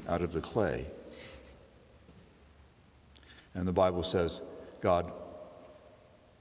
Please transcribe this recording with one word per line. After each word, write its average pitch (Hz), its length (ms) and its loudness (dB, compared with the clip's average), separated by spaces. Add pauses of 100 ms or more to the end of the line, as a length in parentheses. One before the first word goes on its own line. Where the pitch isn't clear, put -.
out 85 120 0
of 82 120 0
the 80 80 -2
clay. 76 440 0 (2750)
And 90 140 0
the 90 40 2
Bible 90 300 6
says, 85 400 2 (380)
"God 90 320 4 (1300)